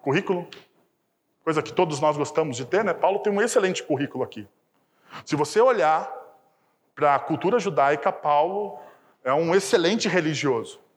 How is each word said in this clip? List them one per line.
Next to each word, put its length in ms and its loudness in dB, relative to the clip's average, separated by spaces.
Currículo. 460 -2
Coisa 180 0
que 120 -8
todos 280 0
nós 160 2
gostamos 400 -2
de 80 -8
ter, 200 0
né? 100 0
Paulo 240 0
tem 140 0
um 80 0
excelente 420 0
currículo 400 -4
aqui. 240 -10
Se 100 -4
você 260 0
olhar 480 2
pra 240 4
cultura 400 0
judaica, 540 0
Paulo 680 -2
é 80 0
um 200 2
excelente 560 2
religioso. 720 -2